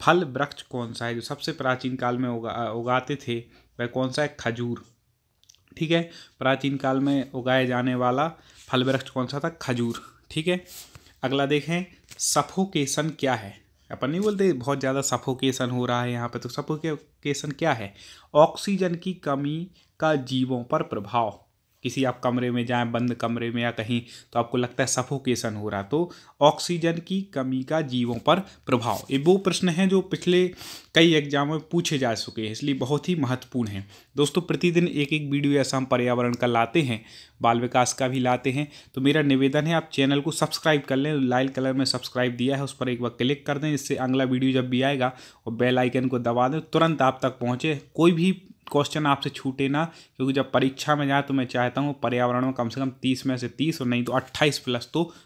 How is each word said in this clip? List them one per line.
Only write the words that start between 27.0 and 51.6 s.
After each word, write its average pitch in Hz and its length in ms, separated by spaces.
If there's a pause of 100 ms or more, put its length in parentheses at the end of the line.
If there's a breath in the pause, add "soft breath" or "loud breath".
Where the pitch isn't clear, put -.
कमी 131 400
का 156 180
जीवों 123 380
पर 156 200
प्रभाव। 117 720
ये 135 80
वो 170 180
प्रश्न 190 320
हैं 180 200
जो 190 120
पिछले 180 480 (460 loud breath)
कई 165 200
एग्जामों 143 400
में 151 180
पूछे 170 260
जा 123 160
चुके - 280
हैं, 107 100
इसलिए 143 220
बहुत 135 340
ही 180 60
महत्वपूर्ण 127 540
हैं। 98 200 (280 loud breath)
दोस्तों, 147 260
प्रतिदिन 175 460
एक 143 240
एक 147 180
वीडियो 143 300
ऐसा 131 160
हम 131 80
पर्यावरण 123 500
का 120 120
लाते 117 360
हैं, 120 220 (380 loud breath)
बाल 117 180
विकास 123 320
का 131 160
भी 131 100
लाते 123 320
हैं, 143 220 (220 loud breath)
तो 135 60
मेरा 147 220
निवेदन 139 440
है 165 80
आप 160 180
चैनल 139 280
को 151 100
सब्सक्राइब 151 520
कर 135 140
लें। 147 180
लाल 131 340
कलर 131 240
में 131 120
सब्सक्राइब 123 520
दिया 131 200
है, 139 80
उस 131 80
पर 123 160
एक 120 120
बार 120 100
क्लिक 135 360
कर 143 120
दें, 151 120
जिससे 139 260
अगला 131 280
वीडियो 131 280
जब 127 160
भी 127 140
आएगा 131 340 (300 loud breath)
और 117 60
बेल 123 260
आइकन 127 300
को 127 100
दबा 120 300
दें, 151 120
तुरंत 156 420
आप 131 200
तक 131 80
पहुँचे, 123 520 (120)
कोई 165 180
भी 180 300 (300)
क्वेश्चन 147 340
आपसे 139 240
छूटे 139 380
ना, 156 240 (240 loud breath)
क्योंकि 131 160
जब 135 200
परीक्षा 135 440
में 147 120
जाए 139 140
तो 139 120
मैं 131 120
चाहता 123 340